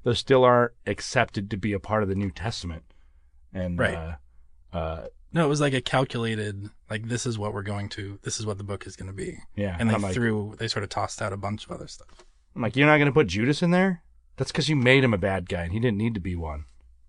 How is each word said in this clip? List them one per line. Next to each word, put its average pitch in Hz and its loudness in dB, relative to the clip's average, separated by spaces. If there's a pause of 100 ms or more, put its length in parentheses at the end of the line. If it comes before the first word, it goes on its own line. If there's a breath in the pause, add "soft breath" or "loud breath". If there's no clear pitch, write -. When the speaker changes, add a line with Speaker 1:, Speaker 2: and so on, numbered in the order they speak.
Speaker 1:
those 117 2
still 131 6
aren't 123 6 (160)
accepted 104 -2
to 113 -4
be 101 -2
a 98 -2
part 107 0
of 98 -2
the 95 0
New 98 -2
Testament. 87 -8 (680)
And, 90 -4
Speaker 2:
Right. 98 0
Speaker 1:
uh, 82 -8 (600)
uh, 80 -6 (260)
Speaker 2:
No, 165 2
it 143 2
was, 147 0
like, 143 2
a 131 0
calculated, 107 -2 (200)
like, 107 -6
this 120 -2
is 117 -2
what 104 -4
we're 104 -4
going 101 -4
to, 101 -10
this - -6
is 107 -6
what 104 -4
the 101 -10
book 101 -8
is 98 -16
gonna 92 -12
be. 98 -8 (180)
Speaker 1:
Yeah, 202 -2
Speaker 2:
And 113 2
they 110 4
Speaker 1:
I'm 110 2
like 95 0
Speaker 2:
threw, 107 0
they 113 -6
sort 110 -4
of 95 -8
tossed - -4
out 107 -4
a 101 -6
bunch 101 -6
of - -12
other 175 -12
stuff. - -20 (320)
Speaker 1:
I'm 147 -4
like, 110 0
"You're 143 6
not 151 8
gonna 143 4
put 151 4
Judas 110 0
in 175 2
there? 185 2 (360)
That's - -4
'cause 135 0
you 156 4
made 131 6
him 123 4
a 104 2
bad 95 0
guy, 87 -2
and 87 -4
he 110 0
didn't 113 2
need 113 0
to 107 -4
be 90 -4
one." 76 -8 (440)